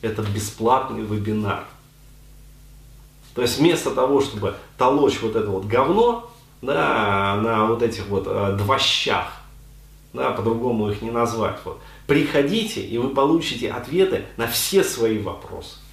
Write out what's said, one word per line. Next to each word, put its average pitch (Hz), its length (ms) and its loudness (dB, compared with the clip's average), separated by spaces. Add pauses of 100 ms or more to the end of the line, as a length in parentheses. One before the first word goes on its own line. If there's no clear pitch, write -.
это 110 200 -4
бесплатный 110 800 0
вебинар. 107 640 -4 (1700)
То - 60 0
есть 120 160 0
вместо 151 320 4
того, 131 300 2
чтобы 101 340 -4 (240)
толочь 135 420 4
вот 110 140 -2
это 107 160 0
вот 95 140 -4
говно, 175 680 2 (320)
да, 107 760 0
на 110 260 2
вот 117 180 2
этих 104 240 -2
вот, 101 180 -2
э, 98 320 0
двощах, 104 760 0 (800)
да, 127 180 -2
по-другому 113 580 0
их 104 140 -4
не 113 80 -6
назвать, 113 520 -2
вот, - 160 -12 (280)
приходите, 147 760 2
и 113 160 -4
вы 127 120 0
получите 139 600 2
ответы 160 540 0 (120)
на 117 100 -2
все - 360 2
свои 110 360 0
вопросы. - 560 -10 (160)